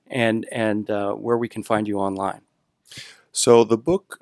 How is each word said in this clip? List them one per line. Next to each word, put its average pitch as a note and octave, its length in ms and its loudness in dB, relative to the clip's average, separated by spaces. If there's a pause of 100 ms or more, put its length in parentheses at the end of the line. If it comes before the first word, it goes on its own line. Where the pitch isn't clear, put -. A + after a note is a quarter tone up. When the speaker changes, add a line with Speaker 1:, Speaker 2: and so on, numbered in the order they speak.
Speaker 1:
and, A2+ 440 0
and, G#2+ 400 -2
uh, G2+ 220 -2
where A#2 240 -2
we A#2 100 -4
can A2 160 -10
find G#2+ 240 -2
you G2+ 120 -4
online? G2 420 -4 (880)
Speaker 2:
So A#2 320 6
the A2 140 2
book, E3+ 440 -4